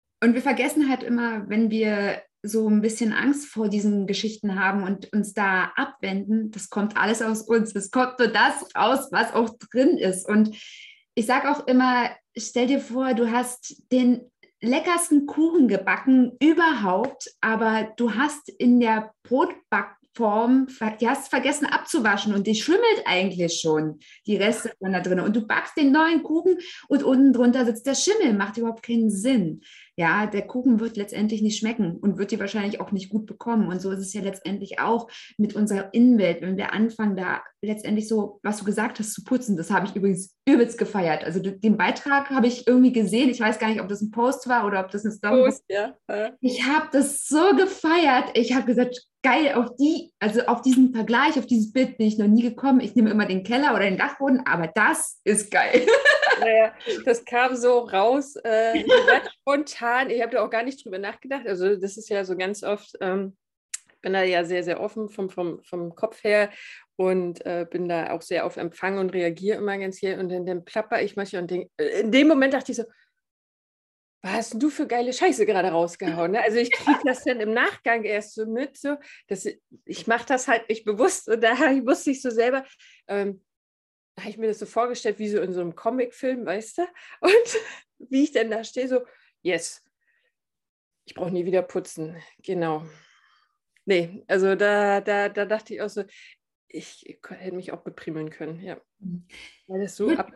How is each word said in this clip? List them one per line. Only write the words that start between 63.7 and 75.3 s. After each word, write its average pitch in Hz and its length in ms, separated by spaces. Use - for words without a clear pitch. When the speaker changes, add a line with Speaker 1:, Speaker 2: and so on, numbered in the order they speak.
Speaker 2:
bin 190 120
da 190 100
ja 180 220
sehr, 180 180
sehr 170 180
offen 214 280
vom, 196 200
vom, 175 340
vom 170 320
Kopf - 280
her 208 280
und, 185 480
äh, 175 240
bin 175 200
da 165 220
auch 165 100
sehr - 240
auf - 120
Empfang 185 420
und 185 140
reagiere 180 440
immer 202 200
ganz 190 200
hier. 190 220
Und 185 100
dann, 180 160
dann 180 200
plapper - 360
ich 202 140
manchmal 196 280
und 175 80
denk, 180 260
äh, 151 240
in 214 100
dem 277 160
Moment 269 260
dachte 262 200
ich 214 40
so, 226 60
„Was 185 120
hast 220 200
denn 220 60
du 294 100
für 285 180
geile 240 260
Scheiße 269 320